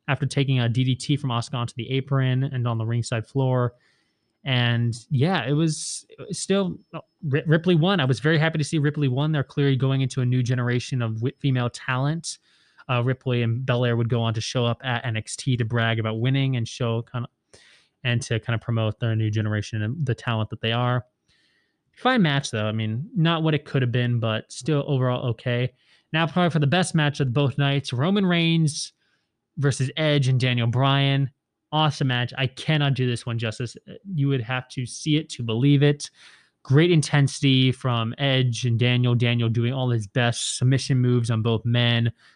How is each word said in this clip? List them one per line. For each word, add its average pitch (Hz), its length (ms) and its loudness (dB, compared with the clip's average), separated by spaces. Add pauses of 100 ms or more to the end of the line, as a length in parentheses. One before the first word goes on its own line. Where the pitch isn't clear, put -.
after 139 200 -2
taking 131 340 0
a 117 80 0
D 117 160 0
D 127 100 0
T 139 220 -2
from 135 140 -4
Asuka 117 240 -4
onto 120 220 -4
the 117 140 -8
apron 135 540 0
and 127 240 -4
on 113 100 -2
the 110 80 -2
ringside 117 400 -2
floor. 127 480 0 (680)
And 120 520 0 (140)
yeah, 151 340 2
it 135 100 0
was, 156 540 -2
it - 200 -18
was 180 100 -8
still, 190 400 -2 (160)
uh, 156 60 -10 (240)
Ri-, 151 220 0
Ripley 170 280 4
won. 180 240 4
I 147 60 2
was 127 160 0
very 160 180 4
happy 160 200 2
to 151 60 0
see 160 140 -2
Ripley 147 300 0
won. 139 240 0
They're 147 100 0
clearly 139 320 0
going 135 280 0
into 131 180 -2
a 127 40 0
new 123 200 2
generation 123 580 -2
of 113 140 -2
wi-, 120 240 -4
female 127 280 0
talent. 139 720 -4 (480)
Uh, 123 160 0
Ripley 123 380 0
and 117 240 0
Belair 123 320 2
would 117 140 0
go 120 100 0
on 113 140 0
to 110 80 -4
show 120 240 -2
up 117 180 -2
at 123 220 -4
N 113 100 -4
X - 200 -8
T 127 200 -2
to 117 80 0
brag 113 340 0
about 110 220 -2
winning 135 360 0
and 117 120 -2
show 117 320 -2
kinda, 123 260 -8 (760)
and 120 180 0
to 113 180 -4
kinda 113 200 -4
promote 113 420 -2
their 113 160 -2
new 110 140 0
generation 107 500 -2
and 123 240 -4
the 120 100 -2
talent 110 360 -4
that - 100 -12
they 113 120 -2
are. 123 340 0 (840)
Fine 254 280 0
match, 143 300 2
though. 107 160 -2
I 107 60 -2
mean, 110 440 -4
not 165 260 2
what 156 120 2
it 147 100 -2
could - 160 -2
have 123 100 0
been, 120 300 0
but 110 320 -4
still 143 340 -2
overall 127 420 0
okay. 123 440 -2 (400)
Now, 160 140 2
probably 175 240 0
for 165 80 0
the 151 80 2
best 175 280 0
match 147 260 0
of 131 120 0
both 143 240 0
nights, 139 380 -2
Roman 190 320 0
Reigns 165 680 0 (640)
versus 135 400 0
Edge 147 320 2
and 131 100 2
Daniel 120 280 0
Bryan. 139 640 2 (420)
Awesome 151 360 0
match. 123 280 -2
I 131 120 -2
cannot 147 440 0
do 127 140 0
this 120 180 -4
one 117 140 -4
justice. 113 400 -6 (360)
You 139 140 0
would 135 140 0
have 127 260 -6
to 131 160 -8
see 147 320 -2
it 160 140 -2
to - 120 -10
believe 131 400 4
it. 147 280 2 (540)
Great 160 260 4
intensity 139 800 4
from 120 460 -2
Edge 131 480 0
and 117 120 2
Daniel. 123 360 2
Daniel 120 340 2
doing 117 240 0
all 131 160 -2
his 113 180 0
best - 520 -2
submission 131 400 2
moves 123 320 2
on 113 100 2
both 110 240 0
men. 117 480 2 (220)